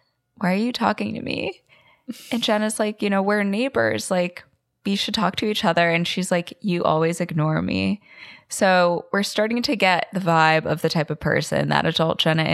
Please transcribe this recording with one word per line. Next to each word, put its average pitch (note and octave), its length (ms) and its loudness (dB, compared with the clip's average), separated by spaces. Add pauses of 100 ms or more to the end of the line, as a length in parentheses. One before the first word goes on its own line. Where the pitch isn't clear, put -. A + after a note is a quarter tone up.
(360)
"Why F3+ 160 0
are F#3 40 0
you A#3 160 -2
talking G#3+ 420 -2
to - 80 -10
me?" - 400 -6 (680)
And A#3 120 -4
Jenna's G#3+ 360 0
like, G#3+ 240 -4
"You G3+ 80 0
know, G3 120 2
we're G#3 220 0
neighbors. A3 680 0
Like, F3+ 340 -2 (400)
we G3 100 0
should G3+ 200 -4
talk F#3+ 220 0
to A3+ 100 -2
each G#3+ 180 -2
other." E3+ 260 2
And E3+ 160 2
she's - 240 -4
like, F3 300 -2
"You F3 240 0
always E3 360 2
ignore D#3+ 420 -2
me." - 400 -2 (480)
So F3+ 600 2
we're G3 120 0
starting A3 400 -2
to D4 120 -2
get F#3 380 2
the F#3 80 -4
vibe D#3+ 460 4
of D#3 160 -2
the E3 80 2
type D#3 200 0
of D#3 80 -6
person D3 520 0
that D3 160 2
adult D#3+ 320 0
Jenna D#3+ 360 2